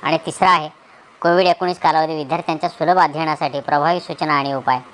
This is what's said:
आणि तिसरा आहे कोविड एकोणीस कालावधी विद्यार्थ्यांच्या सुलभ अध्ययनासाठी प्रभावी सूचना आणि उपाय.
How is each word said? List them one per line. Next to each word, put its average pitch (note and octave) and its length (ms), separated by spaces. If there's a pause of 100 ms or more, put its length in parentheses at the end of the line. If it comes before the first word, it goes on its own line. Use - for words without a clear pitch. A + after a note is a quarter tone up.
आणि D#3 220
तिसरा F#3 240
आहे D#3 200 (520)
कोविड F3 260
एकोणीस F3 320
कालावधी D#3+ 360
विद्यार्थ्यांच्या D#3+ 540
सुलभ F3 300
अध्ययनासाठी D#3 600
प्रभावी D3 400
सूचना D#3 340
आणि C#3 200
उपाय. C3 260 (140)